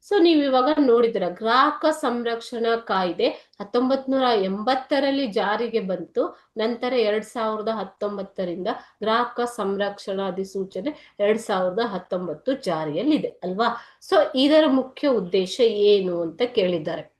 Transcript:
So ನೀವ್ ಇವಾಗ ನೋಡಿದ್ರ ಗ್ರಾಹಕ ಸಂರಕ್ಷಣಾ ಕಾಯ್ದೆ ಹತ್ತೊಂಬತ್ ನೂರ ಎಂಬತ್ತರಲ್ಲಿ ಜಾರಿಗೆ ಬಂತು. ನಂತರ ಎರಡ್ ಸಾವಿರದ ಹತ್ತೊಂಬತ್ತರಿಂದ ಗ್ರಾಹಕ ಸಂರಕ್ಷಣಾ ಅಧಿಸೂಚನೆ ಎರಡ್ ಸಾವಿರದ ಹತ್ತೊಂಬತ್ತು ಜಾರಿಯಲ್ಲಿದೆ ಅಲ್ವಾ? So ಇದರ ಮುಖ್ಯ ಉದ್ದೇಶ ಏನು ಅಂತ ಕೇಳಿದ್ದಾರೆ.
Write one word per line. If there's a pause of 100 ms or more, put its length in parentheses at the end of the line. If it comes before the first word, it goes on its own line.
So
ನೀವ್
ಇವಾಗ
ನೋಡಿದ್ರ
ಗ್ರಾಹಕ
ಸಂರಕ್ಷಣಾ
ಕಾಯ್ದೆ
ಹತ್ತೊಂಬತ್
ನೂರ
ಎಂಬತ್ತರಲ್ಲಿ
ಜಾರಿಗೆ
ಬಂತು. (180)
ನಂತರ
ಎರಡ್
ಸಾವಿರದ
ಹತ್ತೊಂಬತ್ತರಿಂದ (340)
ಗ್ರಾಹಕ
ಸಂರಕ್ಷಣಾ
ಅಧಿಸೂಚನೆ
ಎರಡ್
ಸಾವಿರದ
ಹತ್ತೊಂಬತ್ತು
ಜಾರಿಯಲ್ಲಿದೆ
ಅಲ್ವಾ? (300)
So (180)
ಇದರ
ಮುಖ್ಯ
ಉದ್ದೇಶ
ಏನು
ಅಂತ
ಕೇಳಿದ್ದಾರೆ.